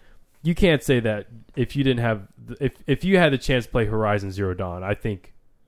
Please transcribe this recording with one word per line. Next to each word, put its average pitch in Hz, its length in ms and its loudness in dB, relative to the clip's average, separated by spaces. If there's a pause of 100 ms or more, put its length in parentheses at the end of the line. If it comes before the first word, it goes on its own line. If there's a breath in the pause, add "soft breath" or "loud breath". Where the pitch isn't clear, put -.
(440)
you 170 100 0
can't 165 300 4
say 127 160 2
that 107 260 -4 (300)
if 120 180 -2
you 143 80 0
didn't 131 180 2
have, 110 280 -2 (320)
if, 135 140 -2 (120)
if - 180 0
you 185 140 4
had 160 140 4
the 131 60 0
chance 127 280 0
to - 60 -12
play 117 140 2
Horizon 104 440 0
Zero 95 240 -4
Dawn, 90 300 -8
I 101 100 -2
think - 400 -6 (340)